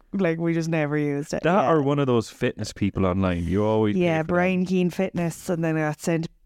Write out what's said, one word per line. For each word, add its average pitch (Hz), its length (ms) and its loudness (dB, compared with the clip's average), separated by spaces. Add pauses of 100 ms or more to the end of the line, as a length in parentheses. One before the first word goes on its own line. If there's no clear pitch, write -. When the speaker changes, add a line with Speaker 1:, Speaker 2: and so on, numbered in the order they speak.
(120)
Speaker 1:
like, 175 280 0
we 170 140 0
just 165 160 -2
never 151 280 0
used 147 360 -4
it. - 100 -4
Speaker 2:
That 180 200 4
Speaker 1:
Yeah. - 80 2
Speaker 2:
or 160 100 4
one 139 180 2
of 143 80 2
those 120 220 2
fitness - 440 -4
people 98 340 0
online. 90 380 0
You 95 200 0
always 110 300 2
pay 185 60 2
Speaker 1:
Yeah, 170 200 2
Speaker 2:
for - 20 0
them. 160 40 -14
Speaker 1:
Brian 180 380 0
Keane 180 240 2
Fitness. 170 600 -4
And 165 140 -2
then 160 140 0
I 156 40 0
got 151 200 -4
sent, 165 260 -2 (180)